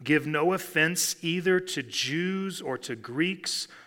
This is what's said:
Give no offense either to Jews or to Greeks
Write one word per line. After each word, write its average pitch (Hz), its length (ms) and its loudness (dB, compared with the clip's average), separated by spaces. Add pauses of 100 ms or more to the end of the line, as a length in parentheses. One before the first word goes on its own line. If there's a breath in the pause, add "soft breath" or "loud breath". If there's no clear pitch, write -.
Give 143 220 4
no 156 280 2
offense 170 680 2
either 180 380 2
to 165 240 -4
Jews 180 800 -2
or 135 180 -4
to 123 160 -8
Greeks 151 720 -2 (200 loud breath)